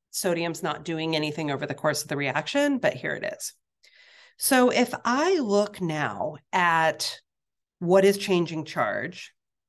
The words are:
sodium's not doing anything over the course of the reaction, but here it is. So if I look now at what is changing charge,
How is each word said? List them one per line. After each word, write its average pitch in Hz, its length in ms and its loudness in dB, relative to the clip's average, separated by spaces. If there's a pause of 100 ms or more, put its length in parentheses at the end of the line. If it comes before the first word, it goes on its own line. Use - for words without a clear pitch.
(120)
sodium's 170 500 -2
not 156 220 -4
doing 160 320 -2
anything 151 360 -2
over 139 140 -4
the 143 80 -8
course 147 280 -2
of - 80 -14
the 147 80 -4
reaction, 156 640 0
but - 160 0
here 151 180 -6
it - 100 -8
is. - 300 -10 (840)
So 254 340 4
if 240 220 2 (120)
I 302 340 2
look 208 420 0
now 151 560 -4 (140)
at 165 680 2 (600)
what 185 260 6
is 196 120 6
changing 165 480 0
charge, 120 680 -4 (360)